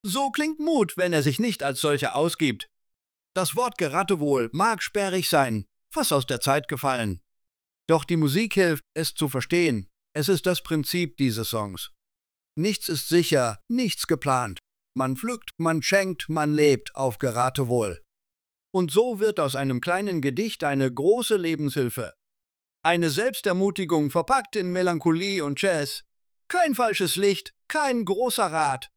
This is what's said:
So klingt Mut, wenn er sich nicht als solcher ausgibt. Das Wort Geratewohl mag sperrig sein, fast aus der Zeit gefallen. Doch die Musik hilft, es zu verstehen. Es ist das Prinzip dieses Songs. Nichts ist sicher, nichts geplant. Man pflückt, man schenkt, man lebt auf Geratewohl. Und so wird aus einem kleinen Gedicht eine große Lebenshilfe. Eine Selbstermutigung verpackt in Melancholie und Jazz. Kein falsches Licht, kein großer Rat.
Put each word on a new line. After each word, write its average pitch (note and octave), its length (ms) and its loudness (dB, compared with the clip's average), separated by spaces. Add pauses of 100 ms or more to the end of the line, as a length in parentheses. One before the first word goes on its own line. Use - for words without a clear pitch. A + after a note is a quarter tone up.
So C4+ 280 -2
klingt D4+ 300 -4
Mut, D4 360 2
wenn F3+ 160 0
er D3+ 100 2
sich C3+ 160 0
nicht A3 240 0
als C3+ 180 -2
solcher C#3+ 340 0
ausgibt. C#3+ 540 0 (680)
Das F3 160 -2
Wort A#3+ 240 -2
Geratewohl D3 720 2
mag G3 300 0
sperrig F#3+ 460 -2
sein, B2 360 2 (280)
fast D4 200 0
aus C#3 140 2
der B2 140 -4
Zeit D3 260 0
gefallen. B2 540 -2 (680)
Doch D#3+ 180 2
die F3 120 0
Musik D#3+ 380 2
hilft, F3 280 2 (120)
es D#3+ 200 -4
zu D3+ 140 -2
verstehen. C3 600 0 (240)
Es D3+ 160 -2
ist F#3+ 180 2
das F3+ 140 0
Prinzip D#3+ 580 -2
dieses A2+ 320 0
Songs. G#2 420 -8 (640)
Nichts F#3+ 320 -2
ist D#3 200 -4
sicher, C#3+ 600 2
nichts A#3+ 400 -2
geplant. B2+ 500 0 (380)
Man C3 200 -2
pflückt, A3+ 400 -8
man D#3+ 280 0
schenkt, F#3+ 440 0
man D3+ 240 0
lebt D3 440 4
auf C3 220 -2
Geratewohl. A#2+ 840 0 (720)
Und F3+ 160 2
so A3+ 300 2
wird G#3+ 180 2
aus C3+ 160 0
einem C3 260 -2
kleinen F#3 400 -2
Gedicht C#3+ 440 -2
eine C3+ 280 0
große G#3 440 2
Lebenshilfe. C#3+ 760 -2 (680)
Eine E3+ 260 2
Selbstermutigung F3+ 1000 0
verpackt G#3+ 460 -2
in F3+ 160 -2
Melancholie F3 720 0
und C#3+ 180 -4
Jazz. D#3+ 400 -2 (460)
Kein E4 260 2
falsches G3+ 400 0
Licht, G3 400 0 (140)
kein C4 360 0
großer G#3 420 0
Rat. D3 500 -2